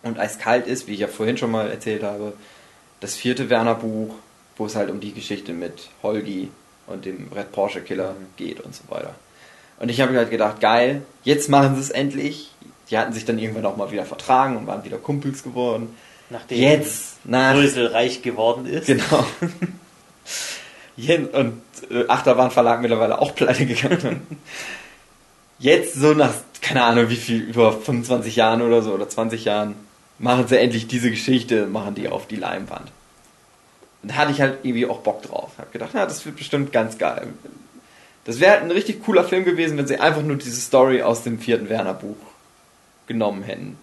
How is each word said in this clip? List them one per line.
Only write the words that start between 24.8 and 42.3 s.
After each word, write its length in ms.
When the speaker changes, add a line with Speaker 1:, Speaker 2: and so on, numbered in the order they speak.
Speaker 1:
<laughs> 680
Jetzt 360
so 180
nach, 200
keine 220
Ahnung, 260
wie 60
viel, 260
über 320
fünfundzwanzig 640
Jahren 260
oder 200
so, 120
oder 160
zwanzig 360
Jahren, 300
machen 300
sie 120
endlich 280
diese 220
Geschichte, 580
machen 280
die 140
auf 180
die 100
Leinwand. 540
Und 100
da 40
hatte 160
ich 100
halt 220
irgendwie 220
auch 140
Bock 240
drauf. 340
Hab 140
gedacht, 220
ja, 120
das 200
wird 120
bestimmt 340
ganz 260
geil. 300
Das 140
wäre 140
halt 100
ein 80
richtig 320
cooler 200
Film 200
gewesen, 340
wenn 100
sie 120
einfach 220
nur 160
diese 240
Story 400
aus 220
dem 160
vierten 300
Werner-Buch 460